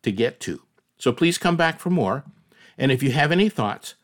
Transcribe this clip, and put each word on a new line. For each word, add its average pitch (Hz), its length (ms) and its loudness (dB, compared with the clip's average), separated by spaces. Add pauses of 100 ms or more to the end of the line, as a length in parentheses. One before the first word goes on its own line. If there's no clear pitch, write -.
to 113 100 -2
get 117 300 -2
to. 76 200 -10 (360)
So 127 140 0
please 170 260 0
come 175 180 0
back 160 240 0
for 175 100 -6
more. 139 360 -2 (520)
And 135 140 2
if 127 100 0
you 139 100 0
have 147 200 2
any 196 180 2
thoughts - 540 -6